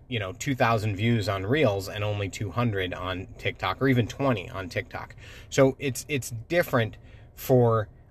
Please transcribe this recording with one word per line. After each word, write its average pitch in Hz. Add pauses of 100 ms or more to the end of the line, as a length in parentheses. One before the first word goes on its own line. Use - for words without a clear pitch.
you 117
know, 95
two 139
thousand 113
views 110
on 95
Reels 104
and 104
only 101
two 95
hundred 98
on 90 (100)
TikTok, 95
or 135
even 120
twenty 110
on 92
TikTok. - (340)
So 131
it's, -
it's 139 (180)
different 143 (380)
for 117 (240)